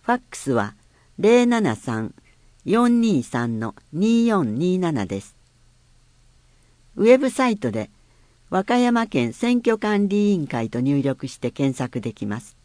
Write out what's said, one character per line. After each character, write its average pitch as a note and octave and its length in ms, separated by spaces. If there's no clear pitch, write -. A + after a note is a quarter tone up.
フ - 80
ァ B3 60
ッ - 120
ク - 80
ス - 160
は、 G#2+ 220
零 A#3+ 300
七 G#3+ 280
三 A2 380
四 A#3 380
二 F#3 220
三 A#2 360
の A2 140
二 A#3 360
四 D#3 320
二 F3+ 180
七 D#3 300
で G2 140
す。 - 140
ウ G#3 100
ェ B3 120
ブ C4+ 140
サ B3+ 180
イ G#3 80
ト A#2+ 140
で、 G#2+ 180
和 F#3 80
歌 B3 180
山 A#3+ 300
県 A#2+ 260
選 A#3+ 240
挙 A#3 220
管 G#3 280
理 G#3 240
委 - 20
員 D#3+ 120
会 A2+ 240
と A#2+ 120
入 C#3 200
力 C3+ 260
し - 100
て B2 120
検 C#3 260
索 B2+ 240
で A2+ 140
き - 140
ま G#2 140
す。 - 240